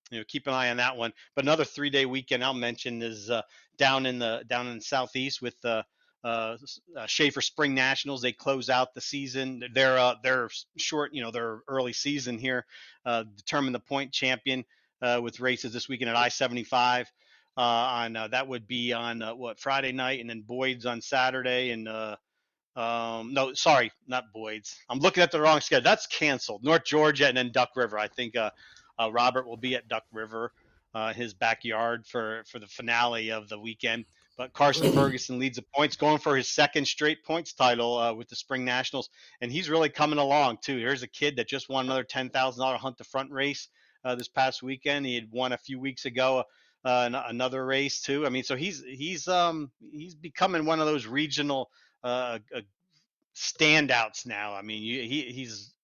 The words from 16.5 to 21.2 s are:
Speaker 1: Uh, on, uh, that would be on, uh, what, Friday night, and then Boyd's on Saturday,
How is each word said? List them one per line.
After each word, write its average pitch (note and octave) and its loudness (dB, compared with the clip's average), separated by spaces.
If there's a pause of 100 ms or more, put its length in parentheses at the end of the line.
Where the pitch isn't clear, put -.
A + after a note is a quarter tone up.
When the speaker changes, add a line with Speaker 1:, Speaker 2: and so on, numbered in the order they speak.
Speaker 1:
Uh, - 0
on, A#2+ 2
uh, A2 -4
that B2+ -2
would B2 -8
be A#2+ -2
on, A#2 -4
uh, A2+ -6
what, A#2+ -10
Friday C3+ 0
night, C3 -2
and A#2 -10
then A2+ -10
Boyd's B2 -4
on A#2+ -2
Saturday, B2+ 0